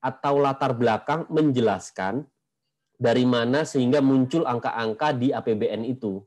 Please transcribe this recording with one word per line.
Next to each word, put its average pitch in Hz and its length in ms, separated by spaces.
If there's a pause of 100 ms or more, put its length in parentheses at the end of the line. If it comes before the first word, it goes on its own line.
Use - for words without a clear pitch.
atau 143 400
latar 135 320
belakang 120 560
menjelaskan 120 960 (720)
dari 120 320
mana 123 400
sehingga 131 320
muncul 135 480
angka-angka 117 640
di 127 160
A 113 160
P 117 80
B 107 160
N 107 160
itu, 104 420